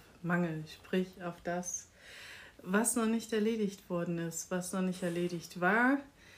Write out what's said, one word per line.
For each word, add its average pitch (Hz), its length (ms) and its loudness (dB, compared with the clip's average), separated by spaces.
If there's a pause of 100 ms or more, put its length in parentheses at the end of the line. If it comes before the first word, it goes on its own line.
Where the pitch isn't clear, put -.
(240)
Mangel, 170 440 0
sprich - 560 -4
auf 175 200 -8
das, 180 440 -4 (760)
was 202 320 2
noch 226 100 4
nicht 226 280 2
erledigt 214 540 0
worden 170 300 0
ist, 165 320 -4
was 180 240 -2
noch 190 80 0
nicht 185 220 0
erledigt 175 580 -2
war, 240 380 6 (380)